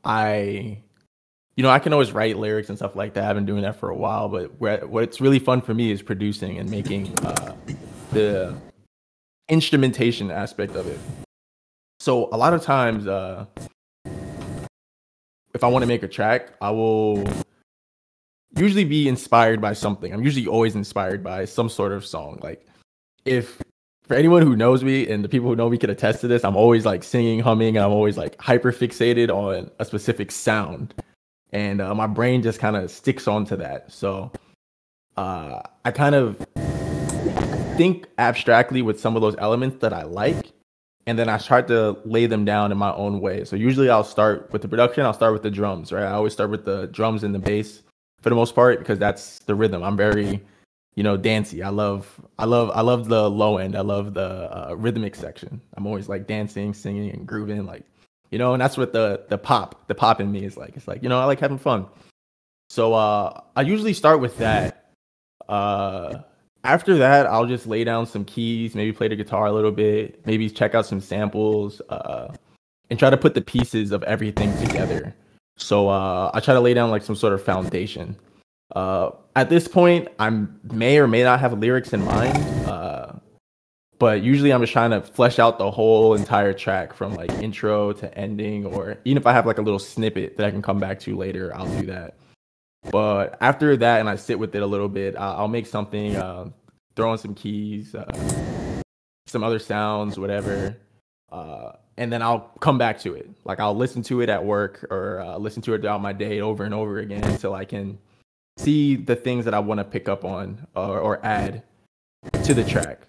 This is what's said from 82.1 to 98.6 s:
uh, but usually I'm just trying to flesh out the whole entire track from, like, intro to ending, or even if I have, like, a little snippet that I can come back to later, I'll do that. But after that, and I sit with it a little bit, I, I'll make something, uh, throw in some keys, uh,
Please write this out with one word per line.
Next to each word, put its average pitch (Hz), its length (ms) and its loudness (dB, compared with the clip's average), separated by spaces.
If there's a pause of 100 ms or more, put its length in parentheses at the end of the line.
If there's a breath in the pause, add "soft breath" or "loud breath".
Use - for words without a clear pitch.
uh, 85 460 -8 (840)
but 107 240 4
usually 139 300 4
I'm 123 80 4
just 117 120 0
trying 117 200 4
to 98 100 0
flesh - 360 2
out 117 200 6
the 98 120 0
whole 110 440 6
entire 101 380 2
track 98 420 -4
from, 101 200 -8
like, 87 180 -6
intro 104 600 -2
to 101 260 -10
ending, 104 460 -6
or 98 400 -8
even 139 160 2
if 127 60 2
I 120 60 8
have, 120 140 6
like, 113 120 2
a 107 40 -2
little 104 160 0
snippet - 580 -4
that 104 100 0
I 104 40 0
can 101 120 -6
come 101 180 -2
back 95 200 -4
to 101 160 -8
later, 92 380 -8
I'll 92 120 -10 (140)
do 92 60 -6
that. 90 280 -12 (760 soft breath)
But 104 500 0
after 139 360 4
that, 117 240 4
and 107 80 0
I 98 80 -2
sit 101 220 -4
with 95 180 -6
it 104 60 -2
a 101 40 0
little 101 220 -2
bit, 98 280 -6
I, 98 180 -6
I'll 104 140 -2
make 117 180 -4
something, 104 500 -6
uh, 92 320 -8 (480)
throw 113 160 0
in 113 60 -4
some 101 160 -12
keys, 107 600 -10
uh, - 160 -14 (1160)